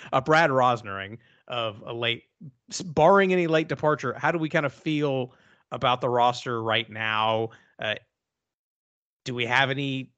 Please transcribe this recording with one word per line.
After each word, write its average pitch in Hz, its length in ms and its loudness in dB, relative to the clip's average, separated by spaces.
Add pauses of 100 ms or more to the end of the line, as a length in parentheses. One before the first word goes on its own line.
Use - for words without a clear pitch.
(120)
a 135 80 2
Brad 156 300 4
Rosnering 113 680 0 (300)
of 113 380 -6
a 120 60 -10
late, 117 320 -4 (460)
s-, - 120 -10
barring 185 500 4
any 180 140 2
late 160 220 0
departure, 143 500 -2
how 147 120 0
do 170 80 -2
we 156 120 -2
kinda 151 200 0
feel 143 640 -4 (380)
about 123 300 0
the 135 80 -2
roster 120 520 0
right 110 280 0
now? 110 600 -2 (280)
Uh, 107 160 -4 (1300)
do 127 100 -8
we 120 120 -2
have 131 240 2
any 135 480 -6